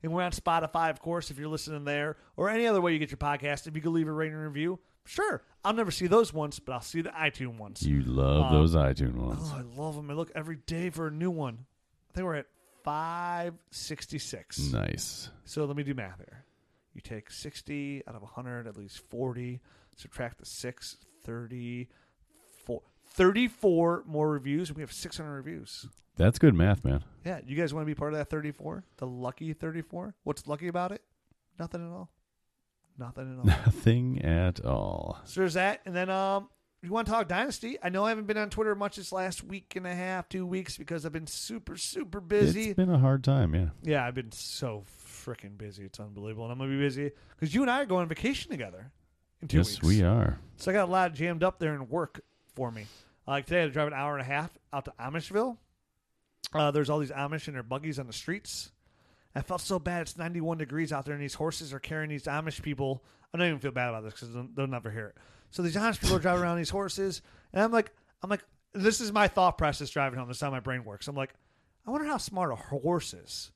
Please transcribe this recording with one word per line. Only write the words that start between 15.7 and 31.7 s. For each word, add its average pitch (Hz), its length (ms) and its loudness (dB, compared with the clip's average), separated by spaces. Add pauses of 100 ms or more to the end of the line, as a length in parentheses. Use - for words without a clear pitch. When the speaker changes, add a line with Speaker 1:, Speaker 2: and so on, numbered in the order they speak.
Speaker 1:
me 147 60 -4
do 139 100 -4
math 95 240 -10
here. - 260 -20 (480)
You - 80 -16
take - 300 -14
sixty 143 760 -8
out 117 80 -14
of 104 80 -16
a 101 40 -20
hundred, 120 400 -10
at 107 100 -14
least 101 220 -16 (100)
forty. 123 520 -4 (360)
Subtract - 420 -8
the - 60 -20
six, - 540 -12 (240)
thirty-four. - 1600 -10 (240)
Thirty-four 185 1000 6
more 151 240 0
reviews, 147 380 0
and 147 80 -8
we 156 60 -10
have 135 100 -12
six - 240 -10
hundred 151 200 -8
reviews. 143 500 -12 (300)
Speaker 2:
That's 98 220 6
good 143 160 10
math, 90 300 6
man. 69 200 2 (200)
Speaker 1:
Yeah, 175 220 -4
you 131 100 -6
guys 160 180 0
wanna 156 120 -4
be 151 80 -2
part 147 180 -4
of 151 60 -2
that 143 100 -4
thirty-four? 151 560 -6 (120)
The 131 100 -8
lucky 127 460 -6
thirty-four? 165 600 -8 (100)
What's - 220 -4
lucky 151 220 -4
about 175 240 -2
it? 214 100 -12 (560)
Nothing 170 280 -8